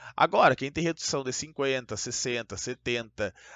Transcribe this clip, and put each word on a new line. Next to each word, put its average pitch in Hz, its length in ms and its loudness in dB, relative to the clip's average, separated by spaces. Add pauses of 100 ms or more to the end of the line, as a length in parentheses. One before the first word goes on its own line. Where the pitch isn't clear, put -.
(160)
Agora, 175 400 6
quem 139 160 -6
tem 160 100 -2
redução 160 400 -2
de 127 100 -4
cinquenta, 135 640 -2
sessenta, 120 600 -4
setenta, 117 760 -4 (240)